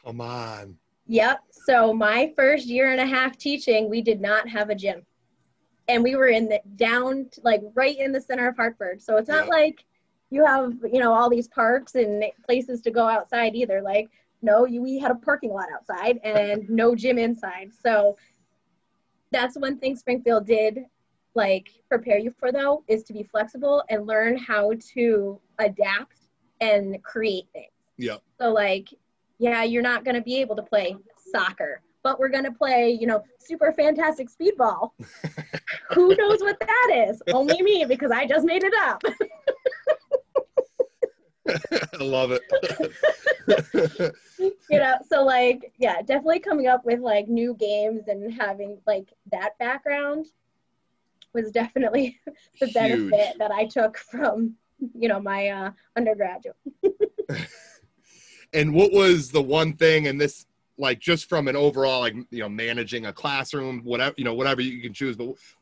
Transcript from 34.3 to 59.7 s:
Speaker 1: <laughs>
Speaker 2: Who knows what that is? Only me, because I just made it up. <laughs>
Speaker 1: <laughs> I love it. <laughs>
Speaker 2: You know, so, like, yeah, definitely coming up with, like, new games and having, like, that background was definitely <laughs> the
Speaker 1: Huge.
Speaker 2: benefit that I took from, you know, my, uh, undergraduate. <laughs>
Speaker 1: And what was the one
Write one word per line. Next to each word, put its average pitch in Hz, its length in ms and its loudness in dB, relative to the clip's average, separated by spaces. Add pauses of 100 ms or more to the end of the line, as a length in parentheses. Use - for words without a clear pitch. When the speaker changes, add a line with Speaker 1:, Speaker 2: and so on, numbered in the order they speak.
Speaker 1:
<laughs> - 920 -12
Speaker 2:
Who 359 240 6
knows 415 260 2
what 403 180 -2
that 427 500 2
is? 226 120 -8 (120)
Only 294 300 2
me, 381 240 4
because 247 240 0
I 247 160 0
just 285 180 2
made 349 180 0
it 381 100 0 (100)
up. 240 240 -2
<laughs> - 60 -4 (2250)
Speaker 1:
<laughs> - 540 -4
I 139 40 -4
love 131 280 0
it. 123 120 -2 (1040)
<laughs> - 680 0 (540)
Speaker 2:
You 294 100 4
know, 262 160 2 (100)
so, 320 200 2
like, 254 540 2
yeah, 202 220 0
definitely 302 380 0
coming 302 280 -2
up 254 180 2
with, 240 160 0
like, 208 260 0
new 233 280 -2
games 214 520 -2
and 202 240 -6
having, 202 460 -8 (100)
like, 196 240 -2 (220)
that 202 260 -6
background 285 680 -4 (1080)
was 220 180 -4
definitely 233 640 -2 (220)
<laughs> - 220 -20
the 262 60 0
Speaker 1:
Huge. 220 60 -6
Speaker 2:
benefit 220 640 2
that 214 120 -2
I 208 140 0
took 220 320 -2
from, 226 580 -4 (420)
you 226 120 0
know, 196 100 -2
my, 202 300 -4
uh, 196 220 -6 (260)
undergraduate. 202 580 -2 (280)
<laughs> 392 520 -4 (1200)
Speaker 1:
And 151 200 2
what 190 180 6
was 180 380 4
the 147 140 2
one 156 300 0